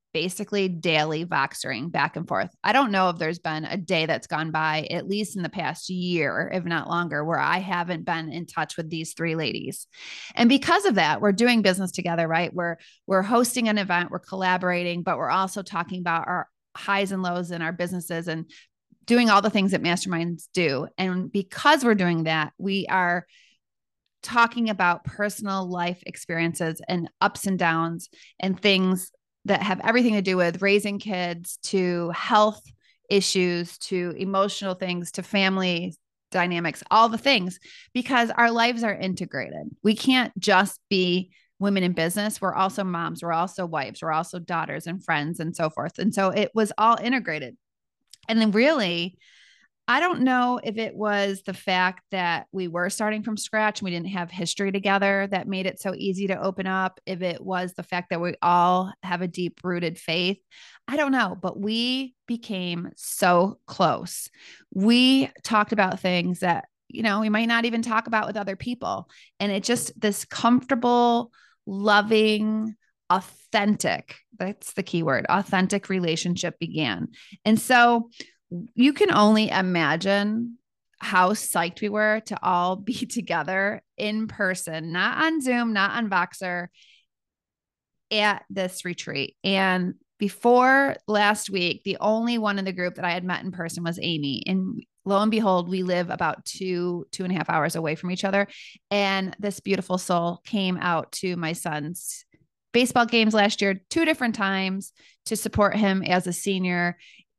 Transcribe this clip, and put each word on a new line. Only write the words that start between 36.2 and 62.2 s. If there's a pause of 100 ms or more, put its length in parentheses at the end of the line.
dynamics,
all
the
things, (340)
because
our
lives
are
integrated.
We
can't
just (100)
be (260)
women
in
business.
We're
also
moms.
We're
also
wives.
We're
also
daughters
and
friends
and
so
forth.
And
so
it
was
all
integrated. (720)
And
then
really, (720)
I
don't
know
if
it
was
the
fact
that
we
were
starting
from
scratch
and
we
didn't
have
history
together
that
made
it
so
easy
to
open
up,
if
it
was
the
fact
that
we
all (100)
have
a
deep-rooted
faith. (480)
I
don't
know,
but
we (140)